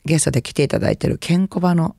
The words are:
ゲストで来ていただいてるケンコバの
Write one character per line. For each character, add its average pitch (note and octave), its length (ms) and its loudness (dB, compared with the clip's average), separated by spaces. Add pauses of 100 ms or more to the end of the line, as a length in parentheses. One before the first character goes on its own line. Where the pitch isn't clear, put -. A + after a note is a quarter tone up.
ゲ D#3 140 2
ス - 60 -2
ト C#3+ 60 0
で C3 100 0
来 - 120 -8
て D3 100 2
い C3+ 40 2
た - 120 -2
だ - 120 0
い - 60 -2
て - 100 -2
る - 100 -2
ケ - 180 -2
ン F#3+ 120 2
コ - 120 -8
バ F3 160 2
の D#3+ 240 0